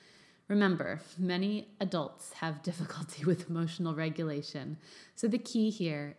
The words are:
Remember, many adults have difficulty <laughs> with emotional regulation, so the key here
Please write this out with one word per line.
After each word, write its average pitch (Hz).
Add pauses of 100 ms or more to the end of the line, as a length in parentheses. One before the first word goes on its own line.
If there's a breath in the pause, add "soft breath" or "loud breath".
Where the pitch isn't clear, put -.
(480 soft breath)
Remember, 185 (180)
many 190 (120)
adults 175
have 156
difficulty 156
<laughs> -
with 175
emotional 165
regulation, 151 (360 loud breath)
so -
the 220
key 220
here 151